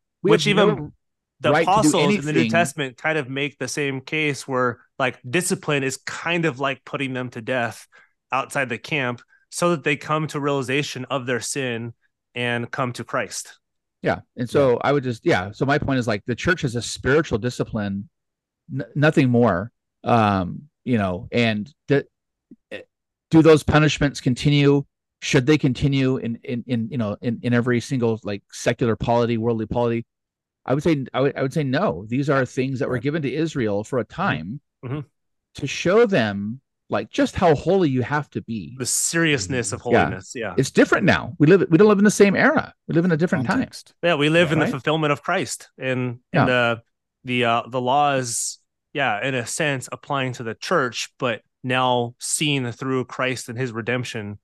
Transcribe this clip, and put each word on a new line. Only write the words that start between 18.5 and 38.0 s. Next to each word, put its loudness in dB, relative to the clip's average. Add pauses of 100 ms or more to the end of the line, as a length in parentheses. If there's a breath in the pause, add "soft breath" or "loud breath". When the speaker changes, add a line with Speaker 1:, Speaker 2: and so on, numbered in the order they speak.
Speaker 1:
n-, -6 (100)
nothing 4
more. 2 (320)
Um, 2 (160)
you 0
know, -2
and 0 (160)
the, 2 (640)
eh, -12 (480)
do 8
those 8
punishments 2
continue? 4 (380)
Should 2
they 6
continue 0
in, -6
in, -6
in, -2
you -6
know, -2
in, -4
in 0
every 2
single, -2
like, -8 (100)
secular 0
polity, 0
worldly -2
polity? -2 (600)
I -2
would -2
say, 0
I 0
would, 0
I -4
would -4
say -2
no. -2
These -2
are 2
things -4
that 0
were -2
Speaker 3:
Right. -4
Speaker 1:
given -2
to -4
Israel -2
for -4
a -2
Speaker 2:
Mm-hmm. -14
Speaker 1:
time -4 (240)
Speaker 2:
Mm-hmm. -6 (540)
Speaker 1:
to -8
show 2
them, -2 (300)
like, -2
just 0
how 4
holy 2
you 0